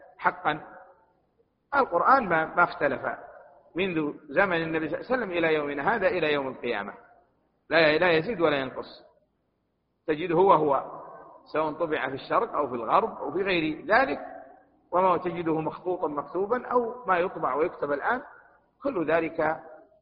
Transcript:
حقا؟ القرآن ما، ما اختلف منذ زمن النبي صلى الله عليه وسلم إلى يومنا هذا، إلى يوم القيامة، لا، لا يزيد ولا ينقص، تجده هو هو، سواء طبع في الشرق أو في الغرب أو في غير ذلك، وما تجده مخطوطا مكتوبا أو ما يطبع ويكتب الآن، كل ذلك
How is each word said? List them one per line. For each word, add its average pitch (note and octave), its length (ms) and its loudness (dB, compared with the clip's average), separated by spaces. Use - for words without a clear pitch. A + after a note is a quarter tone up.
حقا؟ D3+ 420 -2
القرآن A#3 540 4
ما، D#3+ 260 0
ما F3 100 6
اختلف C#3 380 0
منذ D#3+ 360 -2
زمن F3 280 2
النبي D#3+ 320 -2
صلى D#3+ 120 -4
الله - 60 -12
عليه B3+ 100 0
وسلم A3 140 -4
إلى E3 240 2
يومنا C#3+ 400 0
هذا، F#3+ 140 2
إلى D#3 240 2
يوم C#3 160 0
القيامة، A2 440 -4
لا، D#3 280 4
لا F3 140 4
يزيد E3+ 280 0
ولا D#3 160 4
ينقص، C3 480 -8
تجده E3 280 -2
هو F#3+ 180 6
هو، D3+ 480 2
سواء D#3 200 0
طبع D3 360 -2
في C3+ 60 -4
الشرق D#3 420 -2
أو D3 120 0
في B2 60 -6
الغرب C#3+ 440 0
أو C#3 140 -6
في F#3 100 -2
غير D#3+ 440 -2
ذلك، A#3+ 340 2
وما F3+ 260 4
تجده E3 440 -2
مخطوطا F3 480 -4
مكتوبا F#3+ 580 -4
أو A#3+ 400 -2
ما F#3 120 2
يطبع E3 360 -2
ويكتب D3 380 -2
الآن، F#3+ 300 -2
كل F#3 280 -2
ذلك D#3+ 500 0